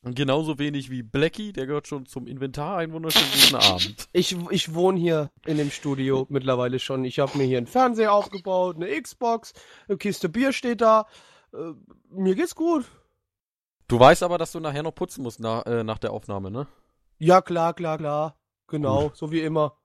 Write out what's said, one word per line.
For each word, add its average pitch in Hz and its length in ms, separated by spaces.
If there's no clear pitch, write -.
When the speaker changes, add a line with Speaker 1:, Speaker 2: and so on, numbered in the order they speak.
Speaker 1:
Und 123 120
genauso 143 440
wenig 143 320
wie 127 100
Blackie, 160 500
der 135 140
gehört 143 220
schon 135 180
zum 123 220
Inventar. 139 500
Einen 160 160
wunderschönen 160 320
guten 139 140
Abend. 98 540
Speaker 2:
<laughs> - 40
Ich, 180 220
ich 170 240
wohne 185 240
hier 160 320
in 156 100
dem 143 140
Studio 135 580
mittlerweile 127 500
schon. 131 260
Ich 123 140
hab 135 140
mir 139 120
hier 127 120
einen 120 80
Fernseher 226 480
aufgebaut, 185 640
eine 220 260
Xbox, 233 520
eine 196 100
Kiste 190 320
Bier 247 240
steht 240 280
da. 220 260
Äh, 165 200
mir 185 240
geht's 330 180
gut. 320 320
Speaker 1:
Du 120 120
weißt 139 220
aber, 175 160
dass 165 140
du 170 80
nachher 151 240
noch 160 100
putzen - 300
musst 120 160
na-, 113 240
äh, 117 200
nach 107 140
der 107 140
Aufnahme, 101 400
ne? 135 160
Speaker 2:
Ja, 180 240
klar, 170 320
klar, 160 240
klar. 151 420
Genau, 143 420
Speaker 1:
Gut. - 80
Speaker 2:
so 156 140
wie 160 100
immer. 156 440